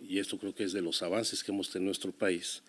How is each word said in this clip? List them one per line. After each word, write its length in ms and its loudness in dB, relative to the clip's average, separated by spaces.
y 120 0
esto 200 0
creo 160 -4
que 100 -2
es 100 0
de 80 2
los 200 0
avances 400 0
que 100 -2
hemos 160 0
tenido 160 0
en 20 4
nuestro 260 0
país, 560 0